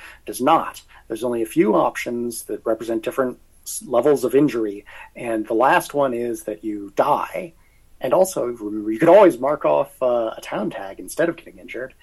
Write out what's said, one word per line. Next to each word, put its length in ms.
does 160
not. 420
There's 160
only 180
a 40
few 280
options 720
that 200
represent 380
different 360
s-, 200
levels 380
of 100
injury, 520
and 300
the 80
last 400
one 200
is 300
that 180
you 320
die. 600
And 140
also, 320
remember, 440
you 80
could 100
always 300
mark 260
off, 360
uh, 360
a 40
town 300
tag 300
instead 280
of 80
getting 220
injured. 340